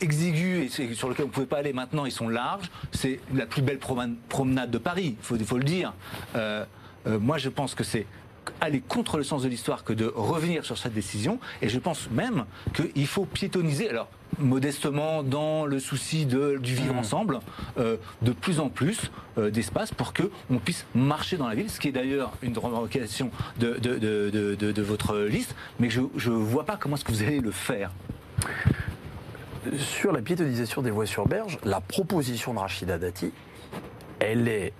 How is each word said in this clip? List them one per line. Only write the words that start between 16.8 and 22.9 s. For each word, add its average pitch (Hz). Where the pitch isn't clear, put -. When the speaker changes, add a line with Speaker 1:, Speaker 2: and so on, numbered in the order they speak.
Speaker 2:
Mmh. 123
Speaker 1:
ensemble, 135
euh, 113
de 120
plus 160
en 139
plus, 151
euh, 107
d'espace 117
pour -
qu'on 170
puisse -
marcher 147
dans 139
la 110
ville, 135
ce -
qui 147
est 135
d'ailleurs 127
une 120
revendication 117